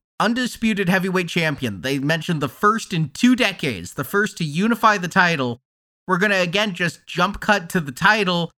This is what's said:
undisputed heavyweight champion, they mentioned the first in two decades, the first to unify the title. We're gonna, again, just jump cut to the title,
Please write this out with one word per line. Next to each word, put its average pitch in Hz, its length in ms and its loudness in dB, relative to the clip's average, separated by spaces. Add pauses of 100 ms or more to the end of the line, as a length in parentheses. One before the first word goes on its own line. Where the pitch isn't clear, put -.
(180)
undisputed 220 680 0
heavyweight 185 400 0
champion, 135 540 -2
they 139 160 -2
mentioned 151 420 -2
the 117 80 -2
first 214 440 0
in 160 180 0
two 247 260 2
decades, 151 580 -2
the 147 80 -6
first 202 360 -2
to 170 60 -4
unify 208 540 2
the 175 100 -8
title. 151 520 0 (480)
We're 175 100 2
gonna, 202 180 2
again, 185 380 0
just - 320 -4
jump 185 340 -2
cut 196 300 0
to 190 100 0
the 139 120 -4
title, 185 640 2